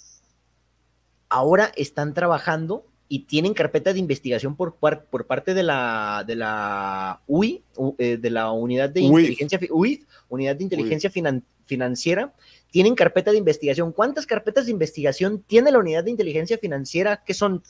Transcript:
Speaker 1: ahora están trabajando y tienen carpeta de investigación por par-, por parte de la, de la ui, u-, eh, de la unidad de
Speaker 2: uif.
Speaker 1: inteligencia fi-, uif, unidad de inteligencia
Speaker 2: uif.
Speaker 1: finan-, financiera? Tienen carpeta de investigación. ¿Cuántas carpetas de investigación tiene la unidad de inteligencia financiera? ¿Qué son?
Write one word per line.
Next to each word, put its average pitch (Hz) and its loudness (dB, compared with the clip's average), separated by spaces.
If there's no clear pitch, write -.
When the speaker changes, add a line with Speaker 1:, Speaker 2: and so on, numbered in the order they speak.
Speaker 1:
ahora 160 4
están 147 -6
trabajando 170 -2
y 139 -4
tienen 165 0
carpeta 156 0
de 185 -2
investigación 139 -4
por 170 -6
par-, 151 -2
por 117 -6
parte 131 -4
de 185 0
la, 113 -2
de 117 -6
la 101 -6
ui, 214 0
u-, 135 -4
eh, 120 0
de 117 -4
la 113 -2
unidad 123 -2
de 180 -2
Speaker 2:
uif. 139 6
Speaker 1:
inteligencia 151 0
fi-, 180 -6
uif, 214 0
unidad 135 -2
de 165 -8
inteligencia 156 -2
Speaker 2:
uif. 185 -6
Speaker 1:
finan-, 143 -2
financiera? 139 -2
Tienen 196 4
carpeta 240 2
de 214 4
investigación. 165 0
¿Cuántas 285 -2
carpetas 220 0
de 233 -2
investigación 165 -2
tiene 247 6
la 254 6
unidad 170 2
de 226 -2
inteligencia 175 -2
financiera? 180 -2
¿Qué 190 -4
son? 190 0